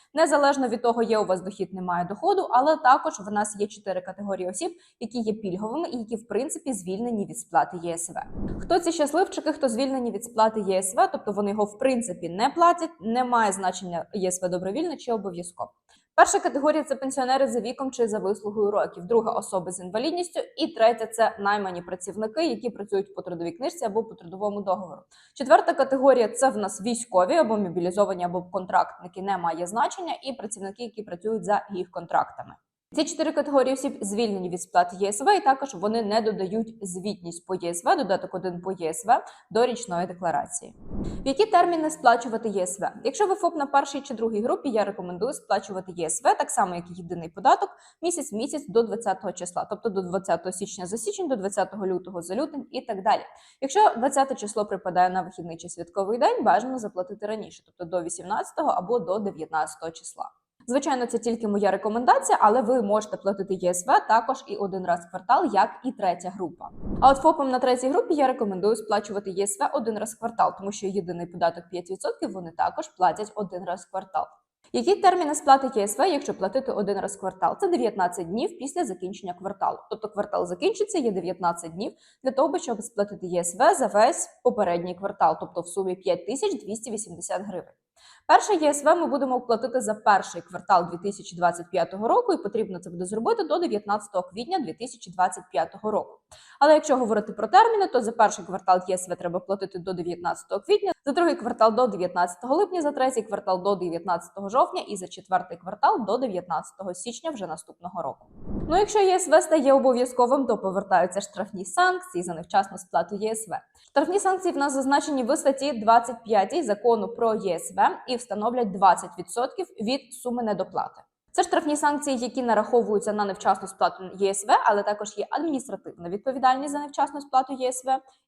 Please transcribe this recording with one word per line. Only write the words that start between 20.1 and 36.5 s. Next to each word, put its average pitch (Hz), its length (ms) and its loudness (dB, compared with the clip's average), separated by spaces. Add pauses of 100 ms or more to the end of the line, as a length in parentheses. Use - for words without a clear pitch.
і 302 100 0
третя — 226 440 2
це - 280 2
наймані 202 420 0
працівники, 208 640 -4
які 233 220 -4
працюють 202 460 -4
по - 60 -8
трудовій 170 300 -6
книжці 269 340 -6
або 214 180 -2
по 214 120 -14
трудовому 202 460 -6
договору. 185 400 -4 (320)
Четверта 302 400 6
категорія — 262 560 4
це 254 200 2
в 208 80 -2
нас 202 240 -4
військові 220 540 2
або 226 220 4
мобілізовані, 185 680 0
або 175 200 -2
контрактники, 185 800 -2
немає 175 460 -2
значення, 277 460 -2 (100)
і 262 100 -8
працівники, 202 500 -12
які 214 200 -12
працюють 208 420 -6
за 202 260 0
їх 180 200 -8
контрактами. - 640 -4 (360)
Ці 311 120 0
чотири 311 280 -2
категорії 277 420 2
осіб 269 280 -4
звільнені 202 480 -2
від 175 120 -6
сплати 233 340 2
Є 196 140 0
С 208 140 -6
В, 392 140 6
і - 20 2
також 277 360 0
вони 214 260 0
не 214 200 2
додають 208 600 -4